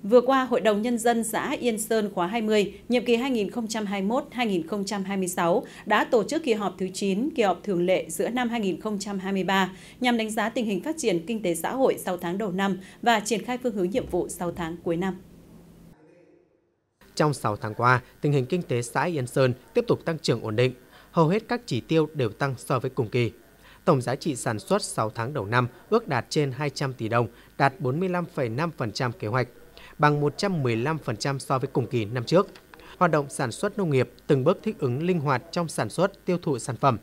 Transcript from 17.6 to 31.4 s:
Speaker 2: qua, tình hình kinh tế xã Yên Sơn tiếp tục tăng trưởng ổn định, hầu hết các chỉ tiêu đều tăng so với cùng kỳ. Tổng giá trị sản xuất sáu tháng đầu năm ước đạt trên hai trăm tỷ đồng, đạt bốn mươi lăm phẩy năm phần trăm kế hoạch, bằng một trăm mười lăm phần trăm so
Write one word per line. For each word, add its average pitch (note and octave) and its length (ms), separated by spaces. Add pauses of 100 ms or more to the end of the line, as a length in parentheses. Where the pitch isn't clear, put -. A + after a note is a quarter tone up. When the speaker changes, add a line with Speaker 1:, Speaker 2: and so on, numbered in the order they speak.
Speaker 2:
qua, B2 280 (200)
tình D3 100
hình C3+ 140
kinh F3 160
tế A#2+ 200
xã C3 220
Yên D3+ 240
Sơn B2+ 260 (200)
tiếp A#3 140
tục - 180
tăng E3 140
trưởng A#2+ 240
ổn A2 120
định, B2+ 180 (380)
hầu E3 160
hết G#3 200
các A#3+ 180
chỉ A#2 160
tiêu D#3+ 320
đều C3 160
tăng C#3 280
so C3 220
với C3 100
cùng B2 200
kỳ. A#2+ 220 (540)
Tổng D3 160
giá B2 140
trị C#3+ 200
sản A#2 240
xuất G3+ 240
sáu A2 260
tháng A#2+ 240
đầu A#2 120
năm A#2+ 220 (220)
ước A#3 180
đạt B2+ 220
trên D3 220
hai C#3+ 180
trăm C3 240
tỷ A2+ 160
đồng, A#2 180 (300)
đạt C#3 220
bốn C3+ 200
mươi F#3 100
lăm F3 160
phẩy C#3+ 240
năm D3+ 280
phần A2+ 140
trăm B2 200
kế A#2 160
hoạch, A#2+ 200 (500)
bằng D3 240
một C#3+ 160
trăm F#3 260
mười A#2 120
lăm C#3+ 220
phần C3 200
trăm C#3 220
so C3+ 200